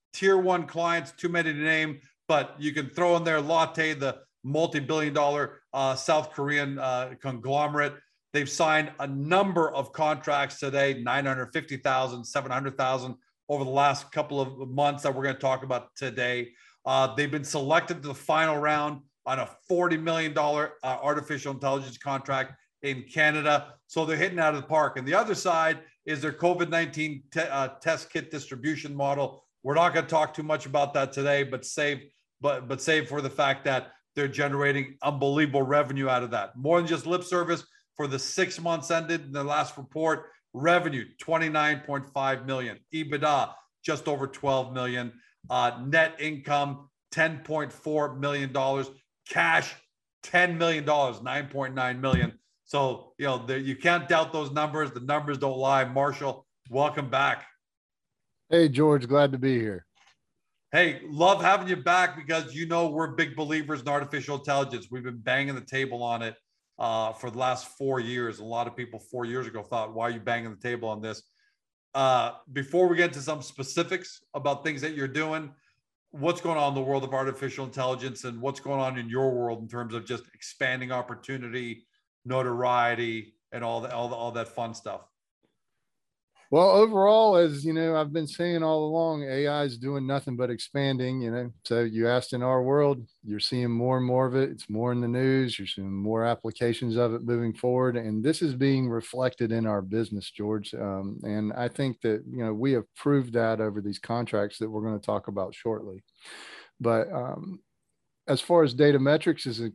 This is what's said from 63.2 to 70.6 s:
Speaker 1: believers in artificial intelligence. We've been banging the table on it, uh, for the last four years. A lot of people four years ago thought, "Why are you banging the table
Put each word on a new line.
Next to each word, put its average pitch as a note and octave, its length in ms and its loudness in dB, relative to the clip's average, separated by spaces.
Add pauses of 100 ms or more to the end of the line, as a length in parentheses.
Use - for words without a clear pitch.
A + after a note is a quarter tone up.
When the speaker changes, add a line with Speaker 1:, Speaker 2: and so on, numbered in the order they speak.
Speaker 1:
believers D3+ 420 -4
in B2 80 -8
artificial C#3+ 480 -2
intelligence. C3+ 560 -2
We've B2+ 100 -8
been A#2+ 200 -10
banging C3+ 340 0
the B2+ 60 -10
table C3 420 -4
on A#2 200 -2
it, A2+ 120 -6 (420)
uh, A2+ 360 0
for B2 180 -10
the A2 60 -10
last B2+ 400 -2
four C3+ 240 -2
years. A#2 380 -6
A G#2 40 -14
lot A#2 240 -4
of A#2 80 -10
people A2+ 240 -10
four B2 240 -10
years A#2+ 240 -6
ago A2 160 -10
thought, A2 300 -4
"Why A#2 140 -2
are A#2+ 40 -2
you A2+ 80 -8
banging A#2 300 -4
the G#2 100 -14
table A#2+ 300 -4